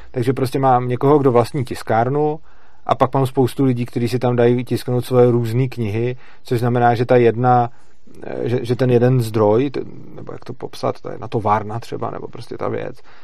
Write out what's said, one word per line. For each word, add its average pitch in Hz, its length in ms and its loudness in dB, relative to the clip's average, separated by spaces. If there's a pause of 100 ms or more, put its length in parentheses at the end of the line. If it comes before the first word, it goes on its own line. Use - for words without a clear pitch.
(120)
Takže 127 220 0
prostě 131 260 -2
mám 123 280 4
někoho, 139 320 4
kdo 135 120 4
vlastní 120 340 2
tiskárnu, 143 720 -2 (460)
a - 100 0
pak 139 180 2
mám 135 120 2
spoustu 131 380 0
lidí, 120 220 2
kteří 120 220 -2
si 120 120 -2
tam 123 160 2
dají 123 300 4
tisknout 123 400 -2
svoje 123 260 6
různé 120 360 0
knihy, 117 480 -4 (280)
což 123 160 -2
znamená, 120 360 4
že 120 100 0
ta 127 100 4
jedna, 120 540 4 (540)
eh, - 260 -6
že, 120 160 0
že 120 100 0
ten 127 160 2
jeden 123 300 4
zdroj, 110 480 4
t-, - 120 -6 (340)
nebo - 180 -12
jak - 120 -12
to - 80 -10
popsat, - 480 -6
ta - 100 -10
jedna 98 160 -12
továrna 107 520 -2
třeba, 110 320 -8
nebo 87 160 -10
prostě - 300 -12
ta 104 100 -6
věc, 107 300 -6 (260)